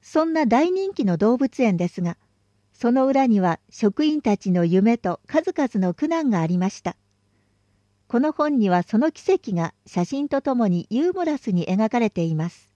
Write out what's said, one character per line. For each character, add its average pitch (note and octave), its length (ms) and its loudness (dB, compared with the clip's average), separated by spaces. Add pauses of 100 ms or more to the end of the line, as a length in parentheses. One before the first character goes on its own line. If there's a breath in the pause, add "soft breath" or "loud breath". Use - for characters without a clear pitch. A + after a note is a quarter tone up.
そ D#4+ 220 0
ん E4 80 -2
な D#4 140 0
大 C4+ 260 2
人 G4 220 -2
気 C#4 100 -4
の F3+ 140 0
動 A3 180 2
物 C4 260 -2
園 G#3 140 2
で F3 140 -2
す - 120 -8
が、 E3+ 140 -4 (560)
そ A#3+ 200 -2
の C4 160 2
裏 C4+ 200 2
に G#3 140 4
は E3+ 180 0 (100)
職 - 360 0
員 D4+ 160 0
た G#3 160 0
ち F#3+ 140 -4
の F3 120 2
夢 F#3+ 340 2
と - 300 -6
数 D#4+ 260 -2
々 A3+ 320 -2
の F3 80 -2
苦 D#4 140 -4
難 D#4+ 220 -2
が F#3+ 100 0
あ D#3+ 80 0
り F3+ 100 0
ま F#3 120 0
し - 120 -12
た。 - 140 -8 (1120)
こ A#3+ 140 0
の D4+ 100 0
本 D4 280 0
に G3+ 100 2
は F3 140 2
そ - 140 -2
の D4+ 140 2
奇 - 180 -6
跡 - 240 0
が E3+ 200 -4 (120)
写 F3 200 -2
真 C#4+ 240 -6
と C#4 120 -2
と C4 140 -2
も A3+ 120 2
に F3 220 0
ユ C#4+ 200 0
ー F4+ 40 -4
モ F#4 120 -4
ラ D4+ 120 -2
ス - 140 -6
に F3 140 0
描 G#3+ 240 0
か A#3+ 100 -2
れ A3 100 0
て E3+ 140 -4
い E3 120 -2
ま D#3+ 140 -4
す。 - 260 -20